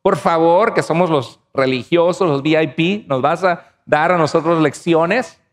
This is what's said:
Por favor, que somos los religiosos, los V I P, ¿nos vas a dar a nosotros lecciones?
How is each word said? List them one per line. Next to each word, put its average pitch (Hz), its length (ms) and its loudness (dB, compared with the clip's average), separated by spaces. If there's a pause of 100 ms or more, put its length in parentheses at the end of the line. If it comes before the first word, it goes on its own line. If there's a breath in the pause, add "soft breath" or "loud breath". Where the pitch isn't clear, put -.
Por 190 160 2
favor, 170 560 2
que 160 100 -2
somos 165 280 0
los 143 300 -4 (120)
religiosos, 165 760 0
los 139 140 -2
V 156 200 2
I 160 60 0
P, 175 400 -2
¿nos 131 120 -2
vas 160 220 -2
a 175 240 -2 (180)
dar 156 280 0
a 180 60 2
nosotros 160 440 0
lecciones? 170 800 -2 (120)